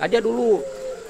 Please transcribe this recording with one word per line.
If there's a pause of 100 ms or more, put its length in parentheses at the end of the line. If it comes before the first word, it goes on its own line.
aja
dulu. (520)